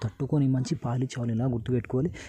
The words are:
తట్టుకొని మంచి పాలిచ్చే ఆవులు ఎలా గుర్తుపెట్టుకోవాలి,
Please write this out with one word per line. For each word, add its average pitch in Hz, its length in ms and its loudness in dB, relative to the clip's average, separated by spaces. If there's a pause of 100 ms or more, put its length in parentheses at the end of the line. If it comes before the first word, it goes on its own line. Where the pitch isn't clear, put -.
తట్టుకొని 139 440 2
మంచి 131 280 2
పాలిచ్చే 127 460 -2
ఆవులు 117 100 0
ఎలా 113 140 2
గుర్తుపెట్టుకోవాలి, 123 680 0 (180)